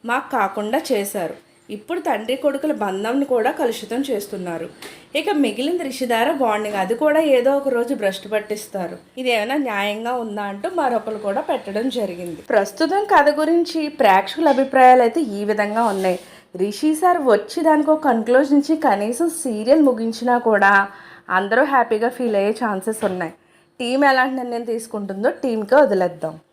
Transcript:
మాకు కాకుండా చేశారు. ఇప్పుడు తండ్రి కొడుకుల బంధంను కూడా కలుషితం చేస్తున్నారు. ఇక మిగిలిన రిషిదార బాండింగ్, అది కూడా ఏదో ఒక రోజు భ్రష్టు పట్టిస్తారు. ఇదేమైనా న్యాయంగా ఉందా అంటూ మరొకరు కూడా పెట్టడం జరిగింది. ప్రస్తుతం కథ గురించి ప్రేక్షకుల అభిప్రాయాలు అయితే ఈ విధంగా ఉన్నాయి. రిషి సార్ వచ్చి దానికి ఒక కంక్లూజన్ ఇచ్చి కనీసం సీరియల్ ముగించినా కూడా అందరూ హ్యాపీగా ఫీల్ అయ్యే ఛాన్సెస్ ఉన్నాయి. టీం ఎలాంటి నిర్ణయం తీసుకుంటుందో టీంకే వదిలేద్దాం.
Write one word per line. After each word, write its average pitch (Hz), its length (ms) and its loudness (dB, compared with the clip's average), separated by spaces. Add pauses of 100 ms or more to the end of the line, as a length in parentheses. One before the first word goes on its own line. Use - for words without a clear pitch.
మాకు 247 280 -4
కాకుండా 214 480 -2 (120)
చేశారు. 202 580 -4 (200)
ఇప్పుడు 311 300 -8
తండ్రి 240 360 -2
కొడుకుల 277 360 -2
బంధంను 208 520 -2
కూడా 247 260 0
కలుషితం 233 500 -4 (100)
చేస్తున్నారు. 180 580 -6 (480)
ఇక 311 140 -2
మిగిలిన 285 520 -2
రిషిదార 254 500 -2
బాండింగ్, 214 440 -2
అది 190 180 -2
కూడా 302 260 2
ఏదో 269 360 2
ఒక 277 120 -2
రోజు 240 260 -2
భ్రష్టు 196 340 -4
పట్టిస్తారు. 208 680 -6 (220)
ఇదేమైనా 247 380 0
న్యాయంగా 220 560 -4
ఉందా 220 300 -6
అంటూ 202 320 -6
మరొకరు 233 440 -2
కూడా 208 220 -2
పెట్టడం 233 480 -4
జరిగింది. 180 460 -6
ప్రస్తుతం 320 800 0
కథ 294 160 6
గురించి 320 580 0
ప్రేక్షకుల 247 600 2
అభిప్రాయాలు 262 520 6
అయితే 233 200 2
ఈ 208 240 -4
విధంగా 208 400 0
ఉన్నాయి. 190 360 0 (360)
రిషి 208 380 0
సార్ 349 260 2
వచ్చి 247 420 2
దానికి 302 280 4
ఒక 311 140 2
కంక్లూజన్ 254 540 4
ఇచ్చి 302 180 2
కనీసం 247 540 0
సీరియల్ 254 520 0
ముగించినా 240 560 0
కూడా 202 500 4 (420)
అందరూ 202 340 2
హ్యాపీగా 233 440 0
ఫీల్ 247 280 -2
అయ్యే 202 140 2
ఛాన్సెస్ 214 540 -4
ఉన్నాయి. 180 280 -4 (480)
టీం 254 240 0
ఎలాంటి 262 320 2
నిర్ణయం 240 260 -6
తీసుకుంటుందో 220 680 -4
టీంకే 226 460 -2
వదిలేద్దాం. 180 640 2 (140)